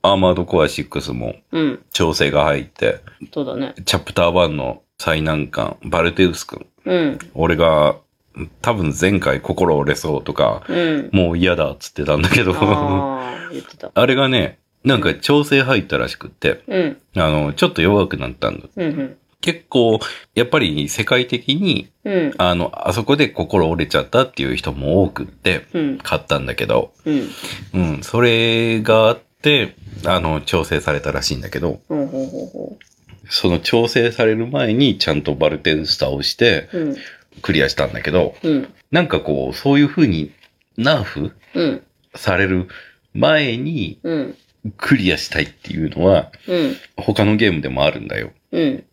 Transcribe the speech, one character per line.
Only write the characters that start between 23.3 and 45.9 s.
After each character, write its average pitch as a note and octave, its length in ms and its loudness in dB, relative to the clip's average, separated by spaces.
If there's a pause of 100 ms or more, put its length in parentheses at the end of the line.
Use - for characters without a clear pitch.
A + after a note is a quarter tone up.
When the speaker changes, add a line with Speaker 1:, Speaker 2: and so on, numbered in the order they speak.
Speaker 1:
折 D#2+ 140 -2
れ C#2+ 60 -8
ち - 60 0
ゃ C2+ 60 2
っ - 40 -6
た B2+ 160 2
っ C3 100 -2
て - 100 -6
い C2 100 -2
う B1 40 -2
人 D2 160 -6
も C#2+ 320 2
多 - 40 0
く - 140 -8
っ B1 40 -6
て、 - 460 -2
Speaker 2:
う F3 80 -4
ん。 C#3 220 -2
Speaker 1:
買 - 160 -4
っ - 80 -6
た C#2+ 120 0
ん C2+ 60 -4
だ B1+ 100 -6
け A1 120 -2
ど、 A#1 260 0 (140)
Speaker 2:
う D#3 40 -2
ん。 B2 180 -2 (440)
Speaker 1:
う F#2 80 0 (180)
ん、 - 40 -12
そ - 180 -2
れ A2+ 640 2
が A2 260 6
あ A#2 60 2
っ - 40 -6 (240)
て、 C#3+ 340 2 (300)
あ F2+ 120 2
の、 D#2 220 0
調 D#2+ 240 0
整 D2+ 160 -2
さ D2+ 120 -2
れ C#2 80 -2
た C#2+ 120 -4
ら C#2 100 -2
し - 100 -2
い C2+ 40 -4
ん B1+ 40 -8
だ - 100 -12
け C2+ 100 -6
ど、 D#2+ 280 -4
Speaker 2:
ほ D4+ 140 -4
う C3+ 40 -4
ほ C3+ 180 -8
う - 20 -8
ほ - 180 -10
う - 20 -12
ほ - 340 -14
う。 - 40 -20 (460)
Speaker 1:
そ - 180 0
の F2 120 2
調 A#2 280 2
整 A#2 240 2
さ A#2 140 0
れ A2 80 4
る A#2 120 -4
前 B2+ 280 -2
に B2+ 240 2
ち - 100 -2
ゃ D2+ 60 0
ん D2 80 0
と D2+ 120 -2
バ D2+ 160 2
ル D2+ 80 -4
テ D#2 160 0
ウ D#2+ 120 -2
ス - 100 -2
倒 C#2 260 -2
し - 120 -4
て、 A2+ 380 2
Speaker 2:
う F3+ 60 -6 (120)
ん。 C#3 60 -8 (460)
Speaker 1:
ク - 100 -2
リ D2+ 120 2
ア C#2 40 0
し - 60 -4
た C#2 120 0
ん G1+ 60 -6
だ G#1+ 80 -10
け D2 120 -4
ど、 F2 300 2
Speaker 2:
う E3 60 -2
ん。 C#3+ 240 -2 (180)
Speaker 1:
な F3 120 2
ん E3 60 -2
か E3 120 0
こ C2 320 -2
う、 - 40 -12
そ C#3 180 2
う C#3+ 40 6
い D3 40 6
う C#3+ 60 4
風 D3+ 180 2
に D#2+ 240 0 (460)
ナ C3 240 2
ー - 20 -2
フ D2 300 -6 (220)
Speaker 2:
う F3 80 0
ん。 - 200 -2 (320)
Speaker 1:
さ F#2 220 0
れ F#2+ 100 4
る F#2 220 0 (440)
前 C#3+ 440 2
に D3+ 460 -6
Speaker 2:
う E3 120 -4
ん。 - 200 -6 (440)
Speaker 1:
ク C3+ 180 0
リ F#2 160 2
ア D2 60 0
し - 100 -8
た E2 120 -4
い - 40 0
っ - 40 -4
て - 260 -14
い D#2 120 -2
う C#2+ 80 -4